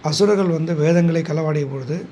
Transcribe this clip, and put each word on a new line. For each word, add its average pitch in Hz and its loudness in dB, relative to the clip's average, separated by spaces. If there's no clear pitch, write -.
அசுரர்கள் 196 2
வந்து 165 -2
வேதங்களை 165 4
களவாடிய 156 -2
பொழுது 135 -8